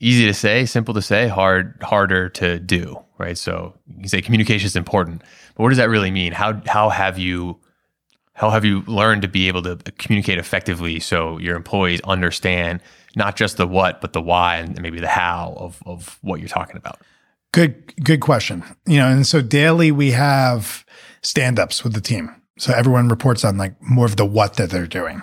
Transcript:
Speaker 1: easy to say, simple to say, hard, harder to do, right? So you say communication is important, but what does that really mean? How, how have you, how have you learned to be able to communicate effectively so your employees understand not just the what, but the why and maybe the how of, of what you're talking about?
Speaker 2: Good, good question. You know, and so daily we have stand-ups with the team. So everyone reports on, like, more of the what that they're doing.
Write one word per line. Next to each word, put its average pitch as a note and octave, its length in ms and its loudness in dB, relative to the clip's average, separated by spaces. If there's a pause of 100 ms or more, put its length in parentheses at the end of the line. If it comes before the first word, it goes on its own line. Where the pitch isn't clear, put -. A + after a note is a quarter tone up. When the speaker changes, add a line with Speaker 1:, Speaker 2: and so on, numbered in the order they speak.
Speaker 1:
easy A#2+ 260 4
to G#2 80 2
say, A2+ 320 2
simple A#2 280 -2
to G#2 80 -2
say, A2+ 260 2
hard, F#2+ 520 0
harder F#2+ 500 0
to F2 280 -2
do, F2+ 420 -4 (180)
right? F2 200 -8
So F2 400 -10 (200)
you F#2+ 100 -12
say F#2+ 120 0
communication G#2+ 460 2
is F#2+ 80 -4
important, E2+ 480 -2 (320)
but - 80 -6
what A#2 60 4
does C3 100 4
that A#2 100 4
really G#2 220 2
mean? F2+ 220 -2
How, G#2 340 -2
how G#2+ 220 2
have F#2+ 300 -2
you, F2+ 420 -6 (760)
how G#2+ 160 0
have G#2+ 140 2
you G2 240 0
learned G#2+ 340 2
to F#2+ 60 -2
be F#2 180 0
able F#2 160 -2
to F2+ 140 -6 (200)
communicate G2 420 0
effectively E2+ 600 -4
so E2 400 -4
your F2 160 -4
employees F2 480 -2
understand F2 800 -2 (340)
not G2+ 220 -2
just G#2 200 -2
the F#2 100 0
what, F2+ 340 0
but - 120 -10
the - 80 -4
why F2 360 2
and F2 260 -8
maybe E2 160 -10
the E2 80 -6
how F2 500 -2
of, F2+ 300 -14
of F2 340 -18
what F#2 200 -6
you're F#2 80 -12
talking - 280 -8
about? - 240 -18 (520)
Speaker 2:
Good, E3 420 0 (100)
good D#3 160 4
question. G#2 440 -2 (220)
You D#3+ 100 4
know, C3+ 100 6
and C3 180 4
so D3+ 160 2
daily D3+ 520 4
we C#3+ 180 2
have B2+ 720 0 (380)
stand-ups B2 600 0
with A#2 80 -2
the G#2+ 80 -4
team. F#2+ 340 -4 (240)
So - 160 0
everyone A#2+ 340 4
reports A#2 360 2
on, G2+ 120 0
like, F#2+ 240 -6
more B2 240 4
of G#2 120 2
the G#2 100 4
what G2+ 300 2
that F#2+ 140 0
they're F2+ 180 -4
doing. - 340 -8